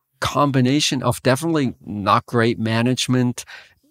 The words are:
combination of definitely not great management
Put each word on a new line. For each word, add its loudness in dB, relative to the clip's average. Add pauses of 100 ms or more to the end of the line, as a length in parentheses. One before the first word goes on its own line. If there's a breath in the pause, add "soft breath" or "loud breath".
(200)
combination 0
of -2
definitely 0 (100)
not 0
great 0
management -2 (460 loud breath)